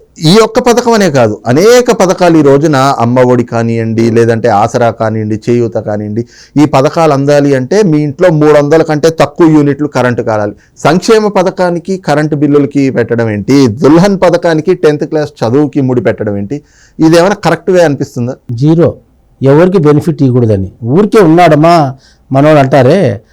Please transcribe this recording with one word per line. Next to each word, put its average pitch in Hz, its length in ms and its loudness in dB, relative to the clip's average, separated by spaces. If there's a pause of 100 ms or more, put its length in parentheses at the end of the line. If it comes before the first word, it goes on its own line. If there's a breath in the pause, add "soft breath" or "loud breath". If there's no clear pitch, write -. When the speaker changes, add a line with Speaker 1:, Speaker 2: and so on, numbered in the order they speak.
(200)
Speaker 1:
ఈ 175 240 2
ఒక్క 226 160 -2
పథకం 233 320 0
అనే 202 180 0
కాదు, 117 380 0
అనేక 233 440 2
పథకాలు 175 460 0
ఈ 156 40 2
రోజున 143 340 2
అమ్మ 127 440 0
ఒడి 123 240 2
కానివ్వండి, 117 680 -2
లేదంటే 113 380 0
ఆసరా 113 420 0
కానివ్వండి, 110 580 -4
చేయూత 120 240 -2
కానివ్వండి, 107 520 -6 (360 loud breath)
ఈ 151 40 4
పథకాలు 147 480 0
అందాలి 139 420 0
అంటే 131 280 0
మీ 156 140 0
ఇంట్లో 151 320 0
మూడు 151 280 2
వందల 147 240 2
కంటే 156 280 -2
తక్కువ 160 380 0
యూనిట్లు 147 400 0
కరెంటు 123 340 -2
కావాలి. 107 320 -4 (240 soft breath)
సంక్షేమ 208 500 0
పథకానికి 180 720 -4
కరెంటు 156 380 -2
బిల్లులకి 143 560 0
పెట్టడం 117 380 -2
ఏంటి? 127 380 0
దుల్హన్ 160 560 2
పథకానికి 170 500 0
టెన్త్ 151 320 -2
క్లాస్ 151 260 -6 (120)
చదువుకి 139 380 0
ముడి 127 200 -2
పెట్టడం 104 360 -4
ఏంటి? 101 180 -8 (500 soft breath)
ఇది 160 120 4
ఏమైనా 190 180 2
కరెక్ట్ 170 360 -4
వే 180 120 2
అనిపిస్తుందా? 135 520 -4 (160)
Speaker 2:
జీరో. 151 420 0 (480)
ఎవరికి 160 360 2
బెనిఫిట్ 147 460 0
ఇవ్వకూడదని 110 480 0 (120)
ఊరికే 196 360 0
ఉన్నాడమ్మా 160 760 2 (360 soft breath)
మనోడు 147 280 2
అంటారే, 135 600 2 (120)